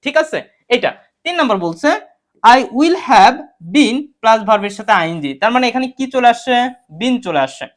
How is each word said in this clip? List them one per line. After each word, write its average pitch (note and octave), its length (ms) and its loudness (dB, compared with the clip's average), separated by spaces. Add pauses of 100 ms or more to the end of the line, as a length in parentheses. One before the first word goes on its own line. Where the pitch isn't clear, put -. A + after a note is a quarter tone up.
ঠিক C#4+ 160 -2
আছে, D#4 260 -4 (260)
এটা। G3+ 260 0 (280)
তিন F4 120 -6
নম্বর B3+ 220 0
বলছে, E3+ 300 -4 (560)
"I B3 200 6
will D4+ 320 0
have B3 420 4 (340)
been" C4+ 360 0 (120)
প্লাস A3 220 2
ভার্বের G3+ 280 0
সাথে G#3+ 220 -6
আইএনজি। E3 420 -2
তার G3+ 180 -2
মানে B3 160 0
এখানে B3+ 200 -4
কি C4 240 -8
চলে B3 160 2
আসছে? A#3+ 420 0 (200)
বিন A#3 320 -4
চলে D#3+ 180 -4
আসছে। C3+ 260 -4 (120)